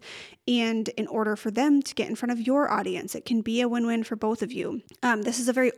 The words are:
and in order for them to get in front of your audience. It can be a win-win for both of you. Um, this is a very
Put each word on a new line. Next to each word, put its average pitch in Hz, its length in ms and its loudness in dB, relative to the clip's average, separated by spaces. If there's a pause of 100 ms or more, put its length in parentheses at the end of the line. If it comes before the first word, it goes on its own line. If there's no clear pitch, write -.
(460)
and 226 440 2
in - 180 -4
order 214 260 0
for 214 160 -4
them 277 320 4
to - 120 -6
get - 140 -2
in 233 60 -4
front 240 180 -2
of 233 140 -2
your 277 240 4
audience. 185 460 -2
It - 80 -10
can 226 180 2
be 226 180 0
a 247 80 4
win-win 233 360 0
for 233 100 -6
both 220 280 0
of 226 100 -4
you. - 280 -6 (220)
Um, 233 200 2
this 240 180 -2
is 240 80 -2
a 247 40 4
very 247 260 4